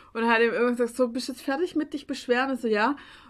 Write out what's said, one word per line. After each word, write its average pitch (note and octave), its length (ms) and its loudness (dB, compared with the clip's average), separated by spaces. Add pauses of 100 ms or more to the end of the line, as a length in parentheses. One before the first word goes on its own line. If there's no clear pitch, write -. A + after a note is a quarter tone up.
(140)
und A3+ 120 0
hat A3+ 140 6
ihm A#3 120 4
irgendwann A#3+ 240 2
gesagt, A#3 200 -2
„So, B3+ 120 2
bist A#3+ 200 -6
du C4+ 40 -6
jetzt B3+ 100 -12
fertig D#4 340 -2
mit D#4 160 -2
dich D4 140 -10
beschweren?“ C4 460 -2
Und B3+ 60 -4
so, B3+ 80 -4
„Ja, A3 300 2 (340)